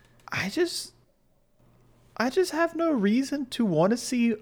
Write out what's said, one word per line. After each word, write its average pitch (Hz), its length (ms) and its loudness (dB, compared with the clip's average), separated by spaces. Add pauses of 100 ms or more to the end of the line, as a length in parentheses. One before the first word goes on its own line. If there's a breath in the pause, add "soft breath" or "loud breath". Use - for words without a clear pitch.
(320 soft breath)
I - 160 -2
just, - 440 -4 (1200)
I 233 140 0
just 359 220 0
have 330 240 0
no 330 160 0
reason 262 540 0
to - 180 -2
wanna 190 320 4
see 233 460 0